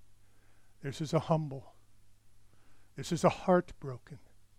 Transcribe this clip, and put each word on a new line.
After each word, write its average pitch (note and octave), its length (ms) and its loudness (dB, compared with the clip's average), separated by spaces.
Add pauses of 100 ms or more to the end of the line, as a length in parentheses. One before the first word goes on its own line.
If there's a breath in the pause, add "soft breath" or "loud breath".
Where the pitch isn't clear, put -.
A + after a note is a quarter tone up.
(840)
this C#3+ 180 -4
is D#3 120 -2
a D#3+ 60 6
humble, D3+ 540 -2 (1200)
this - 160 -6
is E3 120 0
a F3+ 60 8
heartbroken - 880 0 (400)